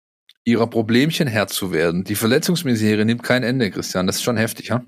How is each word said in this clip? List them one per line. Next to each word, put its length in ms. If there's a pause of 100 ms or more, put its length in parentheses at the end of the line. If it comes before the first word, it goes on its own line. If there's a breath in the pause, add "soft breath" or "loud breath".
(440)
ihrer 240
Problemchen 600
Herr 200
zu 240
werden. 320
Die 120
Verletzungsmisere 920
nimmt 180
kein 200
Ende, 280
Christian. 360
Das 100
ist 60
schon 120
heftig, 320
ja? 200